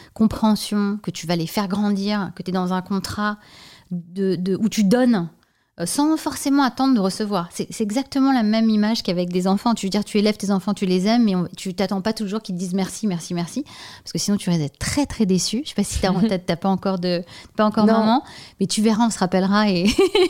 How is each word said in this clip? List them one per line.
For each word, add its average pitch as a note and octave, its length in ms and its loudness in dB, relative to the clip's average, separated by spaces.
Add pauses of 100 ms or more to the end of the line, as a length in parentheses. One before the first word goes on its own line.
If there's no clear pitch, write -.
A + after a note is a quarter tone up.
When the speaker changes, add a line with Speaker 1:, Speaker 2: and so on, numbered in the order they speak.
(140)
Speaker 1:
compréhension, G#3 880 0
que - 80 -6
tu - 160 -10
vas F3 100 0
les D#3+ 100 -2
faire G3+ 220 -4
grandir, G3+ 640 -2
que - 80 -14
t'es F#3 100 -6
dans F#3 200 -2
un F#3 100 0
contrat G3+ 540 -4 (540)
de, F3+ 460 -2
de, F3+ 200 -2
où A3 140 0
tu G#3+ 140 0
donnes, A3 440 4 (520)
euh, F3 60 -2
sans D4+ 320 2
forcément C#4 460 0
attendre C4 300 2
de G#3+ 60 4
recevoir. F#3+ 500 -2
C'est, - 200 -6
c'est - 120 -6
exactement C4+ 480 0
la B3+ 120 2
même A3 260 2
image G#3+ 340 2
qu'avec F3+ 280 -2
des F3+ 180 0
enfants. G3+ 260 2
Tu G3+ 120 -4
veux F#3+ 40 -2
dire, G#3 140 0
tu - 140 -2
élèves G#3 180 2
tes G3 140 -4
enfants, G3 240 0
tu G3+ 100 -2
les F#3 220 2
aimes, A#3 180 4
mais G3 100 2
on, F3+ 220 0
tu F#3 160 -8
t'attends F#3+ 300 -2
pas G#3+ 100 -2
toujours A3 300 -6
qu'ils F#3 140 -8
te F3 40 -6
disent F#3 140 -4
merci, G3 320 -4
merci, F3 260 -4
merci, F3 320 -4 (380)
parce - 100 -12
que E3+ 60 -4
sinon G3+ 180 0
tu F#3+ 140 -4
risques E3+ 100 2
d'être C#3+ 180 -6
très, - 280 -2
très - 180 -2
déçu. F#3+ 400 0
Je - 60 -10
sais - 40 -16
pas G3+ 80 0
si - 160 -4
t'as, F#3+ 140 2
Speaker 2:
<laughs> G3+ 160 2
Speaker 1:
t'as, G3 100 -2
t'as F3+ 180 -4
pas G3 120 -2
encore F#3+ 300 0
de, F3 240 -2 (340)
pas G#3+ 80 4
encore G#3+ 220 4
Speaker 2:
Non. A3 80 6
Speaker 1:
maman, A3 280 4 (380)
mais G3 60 2
tu G#3+ 160 -2
verras, A3 240 4
on A3 40 2
se - 80 -6
rappellera F#3+ 520 2
et, F3+ 160 2 (440)